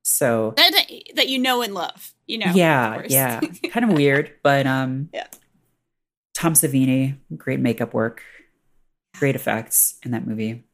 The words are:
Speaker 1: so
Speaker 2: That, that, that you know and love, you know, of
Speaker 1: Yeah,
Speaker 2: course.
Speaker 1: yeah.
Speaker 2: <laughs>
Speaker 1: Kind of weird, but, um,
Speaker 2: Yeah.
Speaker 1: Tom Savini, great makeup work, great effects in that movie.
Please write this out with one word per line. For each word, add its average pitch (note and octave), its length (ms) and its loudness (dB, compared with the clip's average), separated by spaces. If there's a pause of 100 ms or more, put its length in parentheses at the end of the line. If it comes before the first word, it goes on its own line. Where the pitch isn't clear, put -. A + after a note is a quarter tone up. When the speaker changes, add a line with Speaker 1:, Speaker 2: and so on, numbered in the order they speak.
Speaker 1:
so A2+ 540 0
Speaker 2:
That, E4+ 160 6
that, - 440 -4
that C4 120 0
you C4 120 -2
know B3+ 220 0
and G#3 120 -6
love, - 400 -10 (120)
you A3+ 120 -8
know, G3 140 -2
of F3+ 40 0
Speaker 1:
Yeah, C#3 380 4
Speaker 2:
course. - 180 -8
Speaker 1:
yeah. C3 300 2
Speaker 2:
<laughs> - 280 -8
Speaker 1:
Kind A#3 140 -2
of A3 140 2
weird, C#3+ 340 2 (120)
but, C#3 220 4
um, C3 480 -2
Speaker 2:
Yeah. - 140 -10 (1040)
Speaker 1:
Tom E3 200 -2
Savini, C3+ 640 2 (200)
great C3+ 220 -4
makeup A#2+ 340 -2
work, A#2 300 -2 (920)
great C#3 200 0
effects - 680 -2
in B2+ 60 -10
that A#2+ 160 -4
movie. A2+ 380 -6 (100)